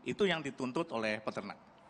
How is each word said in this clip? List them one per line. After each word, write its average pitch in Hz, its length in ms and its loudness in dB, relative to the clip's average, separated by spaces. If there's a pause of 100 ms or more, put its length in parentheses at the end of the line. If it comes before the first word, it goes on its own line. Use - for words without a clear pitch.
itu 131 240 2
yang 165 180 2
dituntut 135 480 -2
oleh 110 320 2
peternak. 101 320 -4 (340)